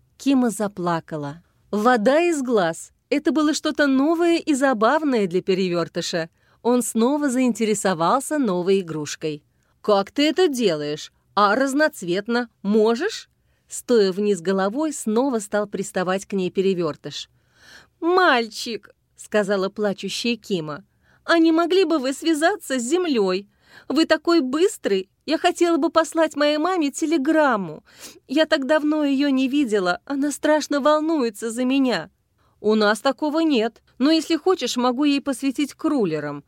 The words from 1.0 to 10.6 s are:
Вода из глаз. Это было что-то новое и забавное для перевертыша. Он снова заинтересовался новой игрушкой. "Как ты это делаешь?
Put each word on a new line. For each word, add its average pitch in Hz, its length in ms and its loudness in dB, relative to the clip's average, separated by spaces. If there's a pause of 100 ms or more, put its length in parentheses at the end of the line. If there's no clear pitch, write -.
Вода 240 520 2
из 339 200 0
глаз. 208 500 -2 (180)
Это 294 220 0
было 302 220 0
что-то 302 320 -2
новое 330 520 2
и 294 180 -2
забавное 254 720 2
для 175 160 -2
перевертыша. 175 880 -2 (320)
Он 247 180 2
снова 277 480 0
заинтересовался 226 1080 0
новой 196 420 0
игрушкой. 156 640 -8 (380)
"Как 196 280 0
ты 285 180 0
это 359 200 2
делаешь? 160 680 -2 (220)